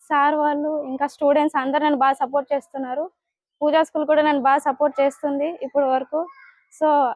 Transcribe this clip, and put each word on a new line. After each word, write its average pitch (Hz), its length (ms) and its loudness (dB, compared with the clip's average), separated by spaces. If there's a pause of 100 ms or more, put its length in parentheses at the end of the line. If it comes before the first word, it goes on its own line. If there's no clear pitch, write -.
సార్ 294 340 0
వాళ్ళు, 294 480 -2
ఇంకా 269 240 -4
స్టూడెంట్స్ 294 500 0
అందరూ 269 220 -2
నన్ను 294 180 0
బాగా 269 160 2
సపోర్ట్ 269 400 -2
చేస్తున్నారు. 269 580 -8 (500)
పూజా 302 220 2
స్కూల్ 302 220 -4
కూడా 302 160 2
నన్ను 294 200 2
బాగా 269 160 2
సపోర్ట్ 285 440 -2
చేస్తుంది 285 600 -2
ఇప్పుడు 277 240 -2
వరకు. 262 420 -2 (560)
So 311 40 2 (280)